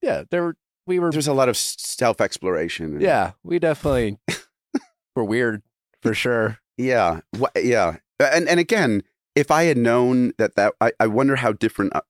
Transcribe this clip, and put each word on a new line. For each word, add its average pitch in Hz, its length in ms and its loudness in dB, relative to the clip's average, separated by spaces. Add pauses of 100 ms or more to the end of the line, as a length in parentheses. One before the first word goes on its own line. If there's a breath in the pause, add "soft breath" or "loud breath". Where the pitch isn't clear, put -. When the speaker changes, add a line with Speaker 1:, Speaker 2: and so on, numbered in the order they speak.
Speaker 1:
yeah, - 280 -4
there 175 120 -2
were, 170 140 -6 (300)
we 180 120 0
were 170 140 0
Speaker 2:
There's 147 160 -2
a 147 40 0
lot 135 160 4
of 120 60 0
s-, - 240 -6
self-exploration 92 1160 -2
and 73 80 -4
Speaker 1:
Yeah, 113 300 2 (100)
we 175 160 -2
definitely 139 600 -2 (100)
Speaker 2:
<laughs> - 880 -10
Speaker 1:
were 120 80 0
weird, 110 380 -2 (400)
for 113 120 0
sure. 110 440 0 (180)
Speaker 2:
Yeah. 110 440 0 (180)
Wha-, 123 180 0
yeah. 98 400 0 (240)
And, 147 280 2
and 175 120 2
again, 165 420 0 (320)
if 143 160 2
I 156 140 4
had 151 140 2
known 123 600 2
that, 110 180 0
that, 101 240 2
I, 113 200 2
I 113 60 2
wonder 131 300 2
how 123 160 0
different, 101 440 -2
uh, 78 140 -2